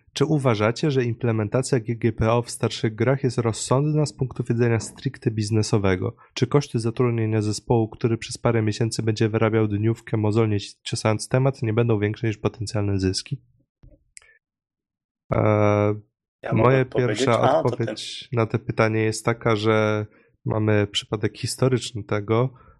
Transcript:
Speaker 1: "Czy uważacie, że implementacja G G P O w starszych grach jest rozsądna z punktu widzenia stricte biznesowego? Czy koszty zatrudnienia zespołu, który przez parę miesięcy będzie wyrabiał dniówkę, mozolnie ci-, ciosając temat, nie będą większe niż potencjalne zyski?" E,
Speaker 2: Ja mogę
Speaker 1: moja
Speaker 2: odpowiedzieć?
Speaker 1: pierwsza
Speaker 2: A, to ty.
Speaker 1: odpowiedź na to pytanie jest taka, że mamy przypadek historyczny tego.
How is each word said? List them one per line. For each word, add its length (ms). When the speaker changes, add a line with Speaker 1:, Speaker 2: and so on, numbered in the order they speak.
Speaker 1:
"Czy 120
uważacie, 640
że 140
implementacja 760
G 160
G 160
P 200
O 100
w 80
starszych 440
grach 300
jest 140
rozsądna 680
z 60
punktu 320
widzenia 360
stricte 500
biznesowego? 880
Czy 120
koszty 320
zatrudnienia 640
zespołu, 460
który 300
przez 200
parę 240
miesięcy 400
będzie 260
wyrabiał 400
dniówkę, 480
mozolnie 440
ci-, 120
ciosając 460
temat, 340
nie 100
będą 260
większe 280
niż 120
potencjalne 600
zyski?" 420
E, 40
Speaker 2:
Ja 100
mogę 100
Speaker 1:
moja 200
Speaker 2:
odpowiedzieć? 440
Speaker 1:
pierwsza 140
Speaker 2:
A, 220
to 60
ty. 60
Speaker 1:
odpowiedź 580
na 140
to 120
pytanie 440
jest 220
taka, 320
że 500
mamy 420
przypadek 520
historyczny 640
tego. 460